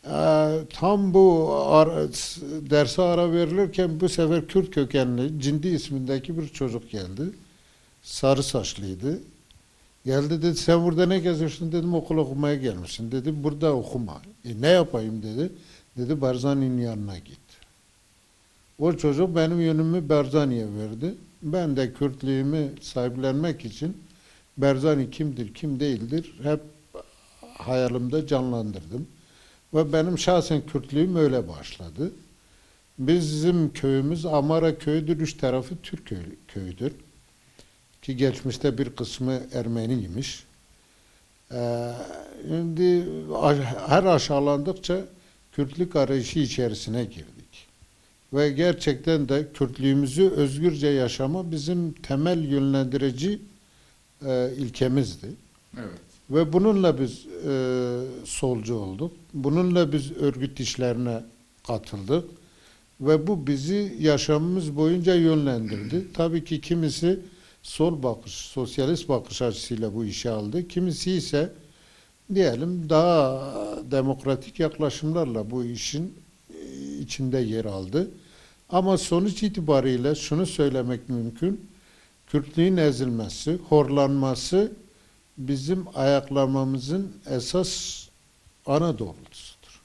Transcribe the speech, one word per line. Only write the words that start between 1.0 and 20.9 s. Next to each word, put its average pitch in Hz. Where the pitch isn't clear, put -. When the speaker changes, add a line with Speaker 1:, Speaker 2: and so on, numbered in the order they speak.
Speaker 1:
bu 170
ara, 156
s-, -
derse 147
ara 175
verilirken 170
bu 180
sefer 165
Kürt 185
kökenli 135
Cindi 147
ismindeki 139
bir 156
çocuk 117
geldi. 98
Sarı 135
saçlıydı. 104
Geldi 147
dedi, 170
"Sen 170
burada 175
ne 185
geziyorsun?" 160
Dedim, 170
"Okul 160
okumaya 147
gelmişsin." 113
Dedi, 143
"Burada 151
okuma." 107
"E, 113
ne 143
yapayım?" 113
dedi. 127
Dedi, 131
"Barzani'nin 131
yanına 104
git." -
O 165
çocuk 160
benim 165
yönümü 160
Barzani'ye 135
verdi. 110